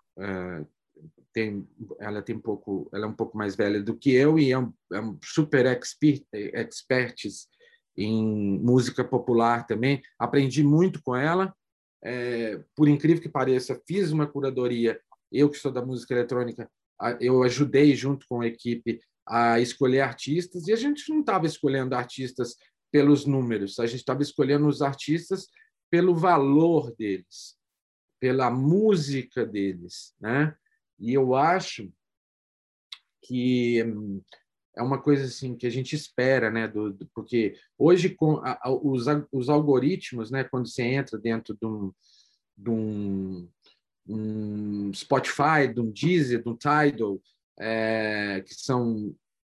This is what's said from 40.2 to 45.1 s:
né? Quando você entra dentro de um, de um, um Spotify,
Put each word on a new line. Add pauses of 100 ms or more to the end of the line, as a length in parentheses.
né?
Quando
você
entra
dentro
de
um, (640)
de
um, (600)
um
Spotify,